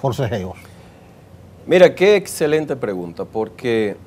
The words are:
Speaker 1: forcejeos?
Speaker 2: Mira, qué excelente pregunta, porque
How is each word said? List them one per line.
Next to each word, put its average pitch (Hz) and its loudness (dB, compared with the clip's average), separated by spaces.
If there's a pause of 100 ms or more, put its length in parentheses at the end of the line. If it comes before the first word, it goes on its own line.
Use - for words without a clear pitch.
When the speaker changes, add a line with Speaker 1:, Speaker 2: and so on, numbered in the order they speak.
Speaker 1:
forcejeos? 101 -4 (1080)
Speaker 2:
Mira, 175 6
qué 208 4
excelente 156 -2
pregunta, 92 -6
porque 110 -4 (100)